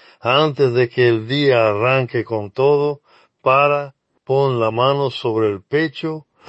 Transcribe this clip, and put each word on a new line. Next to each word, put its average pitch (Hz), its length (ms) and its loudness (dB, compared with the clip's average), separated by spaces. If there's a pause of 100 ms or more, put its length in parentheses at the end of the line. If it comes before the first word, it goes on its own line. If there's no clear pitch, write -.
(200)
antes 135 540 2
de 123 160 2
que 123 180 2
el 113 200 0
día 131 400 2
arranque 120 560 -2
con 104 280 -8
todo, 143 500 0 (400)
para, 143 540 0 (280)
pon 135 360 0
la 110 120 0
mano 135 400 0
sobre 110 380 -2
el 98 120 -6
pecho 156 640 -6 (240)